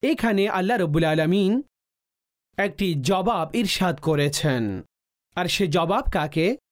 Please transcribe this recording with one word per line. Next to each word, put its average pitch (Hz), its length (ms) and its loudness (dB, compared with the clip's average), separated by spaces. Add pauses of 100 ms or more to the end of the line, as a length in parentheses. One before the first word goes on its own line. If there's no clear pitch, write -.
এখানে 226 460 0
আল্লাহ 190 280 0
রাব্বুল 165 280 0
আলামিন 185 580 2 (920)
একটি 196 380 -2
জবাব 185 600 0
ইরশাদ 190 460 0
করেছেন, 143 800 0 (540)
আর 175 100 -2
সে 196 200 0
জবাব 175 460 0
কাকে? 160 440 0 (160)